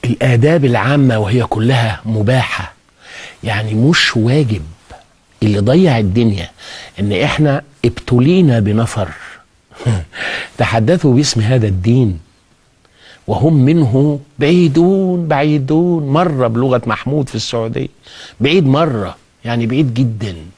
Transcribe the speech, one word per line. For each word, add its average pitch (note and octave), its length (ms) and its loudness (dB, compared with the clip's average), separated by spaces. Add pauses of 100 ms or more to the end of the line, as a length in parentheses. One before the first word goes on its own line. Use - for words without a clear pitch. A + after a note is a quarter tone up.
الآداب B2+ 600 2
العامة B2 540 2
وهي G#2+ 240 0
كلها A2+ 600 -2
مباحة، A2 680 -2 (720)
يعني G#2+ 300 -4
مش C3 420 2
واجب. A2+ 460 0 (800)
اللي G#2 160 0
ضيع C3 400 4
الدنيا G2+ 520 0 (500)
ان G2+ 120 -2
احنا C#3+ 500 0 (220)
ابتلينا B2+ 760 2
بنفر G#2 480 -2 (760)
<laughs> - 720 -6
تحدثوا A#2+ 560 2
باسم C3+ 260 0
هذا A2+ 260 2
الدين G2+ 520 0 (1080)
وهم D#3+ 280 0
منه C#3+ 680 2 (180)
بعيدون، F3 920 2
بعيدون. D3+ 800 0
مرة C#3+ 380 0
بلغة A#2+ 400 0
محمود C3 420 -4
في - 60 -14
السعودية A#2 540 -6 (520)
بعيد D3+ 260 2
مرة، C3 500 0 (280)
يعني A#2 220 -2
بعيد B2+ 280 0
جدًا. A2 420 -4 (220)